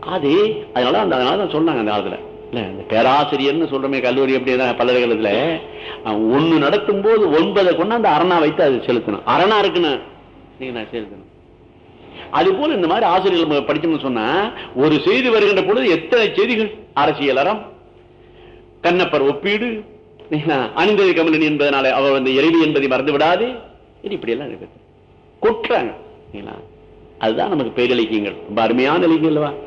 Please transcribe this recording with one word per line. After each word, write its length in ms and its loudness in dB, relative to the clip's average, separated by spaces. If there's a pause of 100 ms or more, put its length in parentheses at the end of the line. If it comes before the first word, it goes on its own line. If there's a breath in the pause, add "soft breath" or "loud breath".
அது 540 0 (200)
அதனால 240 0
அந்த, 180 0
அதனால 280 0
தான் 100 -6
சொன்னாங்க 240 0
அந்த 140 -2
காலத்துல. 260 -4 (340)
இல்ல, 140 -4
இந்த 220 -12
பேராசிரியர்னு 800 2
சொல்றோமே 340 -2
கல்லூரி, 300 2
எப்படி 180 0
எல்லாம் 260 0
பல்கலைக்கழகத்துல, 840 0 (460 loud breath)
அவன் 280 0
ஒண்ணு 260 2
நடத்தும் 440 0
போது 280 4
ஒன்பதை 440 2
கொண்டாந்து 340 0
அரணா 300 2
வைத்து 240 2
அது 140 4
செலுத்தணும். 500 -4
அரணா 320 2
இருக்குன்னு 420 0 (580)
நீங்க 220 -10
நான் 120 -12
செலுத்தணும். 380 -12 (1000 loud breath)
அது 240 2
போல 200 -2
இந்த 120 0
மாதிரி 200 0
ஆசிரியர்கள் 500 2
நம்ம 160 -2
படிச்சோம்னு 280 -2
சொன்னா, 520 -2 (220 loud breath)
ஒரு 260 2
செய்தி 280 0
வருகின்ற 340 2
பொழுது 260 0
எத்தனை 460 2
செய்திகள், 400 0 (200)
அரசியல் 420 0
அறம், 380 -2 (1040 loud breath)
கண்ணப்பர் 420 2
ஒப்பீடு, 640 -2 (460)
சரிங்களா? 440 -2
அணிந்தது 380 2
கமலினி 360 2
என்பதனால 420 0
அவர் 220 2
வந்து 220 0
இறைவி 280 4
என்பதை 260 2
மறந்து 240 0
விடாது, 340 2 (560)
இது 120 -8
இப்படி 180 -4
எல்லாம் 160 -6
இருக்கு. 200 -14 (720)
கொட்டுறாங்க. 500 -2 (400)
சரிங்களா? 240 -14 (640)
அதுதான் 300 0
நமக்கு 340 -2
பேரிலக்கியங்கள், 540 0 (100)
ரொம்ப 160 -2
அருமையான 420 2
இலக்கியம் 220 2
அல்லவா? 260 0 (140)